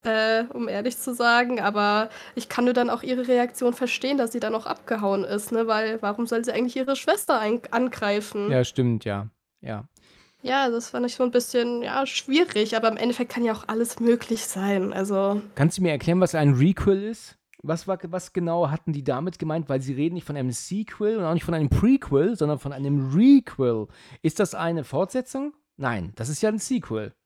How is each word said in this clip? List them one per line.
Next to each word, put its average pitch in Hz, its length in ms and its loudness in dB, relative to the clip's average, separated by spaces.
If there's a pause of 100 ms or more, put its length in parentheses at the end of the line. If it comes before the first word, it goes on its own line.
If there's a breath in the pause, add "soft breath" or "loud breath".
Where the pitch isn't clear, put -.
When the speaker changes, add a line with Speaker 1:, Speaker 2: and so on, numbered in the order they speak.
Speaker 1:
äh, 220 400 2
um 240 240 -6
ehrlich 208 300 -4
zu - 160 -6
sagen, 240 460 2
aber 208 480 2 (260 loud breath)
ich 240 140 -8
kann - 160 0
nur 247 100 4
dann 240 140 2
auch 226 140 -2
ihre 254 260 -4
Reaktion 240 460 2
verstehen, 269 420 -2
dass 233 160 0
sie 240 80 -4
dann 214 140 -2
auch 220 120 -4
abgehauen 202 580 -2
ist, 208 280 -4
ne, 226 140 0
weil 220 340 0
warum 208 260 -2
soll 233 180 -2
sie 240 80 -4
eigentlich 247 240 -2
ihre 269 200 0
Schwester 320 420 0
ein-, 220 220 0 (100)
angreifen? 208 800 -2
Speaker 2:
Ja, 127 140 4
stimmt, 120 400 0
ja, 101 260 -4 (300)
ja. 113 280 -10 (540 soft breath)
Speaker 1:
Ja, 262 280 0
das 233 200 -4
fand 247 160 -4
ich 240 100 -6
so 254 80 2
ein 247 80 0
bisschen, 240 500 0
ja, 269 240 -2
schwierig, 262 680 0
aber 226 120 2
im 220 80 -2
Endeffekt 240 360 -2
kann 240 120 -2
ja 226 80 2
auch 214 140 -6
alles 226 340 -2
möglich 233 460 2
sein, 196 460 -2
also 196 500 0 (120)
Speaker 2:
Kannst 151 240 2
du 185 40 0
mir 175 80 2
erklären, 165 300 0
was 180 140 2
ein 147 200 4
Requel 190 480 4
ist? 220 340 -12 (260)
Was 165 260 -6
war, 190 160 -2
was 175 280 -8
genau 170 380 0
hatten 160 220 -4
die 143 100 -4
damit 143 380 -4
gemeint? 160 280 -4
Weil 135 120 0
sie 135 120 -6
reden 151 220 -2
nicht 170 100 -8
von 147 120 -8
einem 127 160 -2
Sequel 208 680 -4
und 185 60 -2
auch 160 100 0
nicht 170 100 0
von 175 100 -2
einem 156 140 2
Prequel, 214 680 4
sondern 147 240 2
von 139 120 -8
einem 139 400 0
Requel. 143 760 6 (340 loud breath)
Ist 160 160 0
das 202 160 2
eine 165 300 -2
Fortsetzung? 254 680 -4 (220)
Nein, 110 380 -4
das 117 140 -8
ist 147 140 -6
ja 220 80 4
ein 220 80 -2
Sequel. 113 560 -4 (100)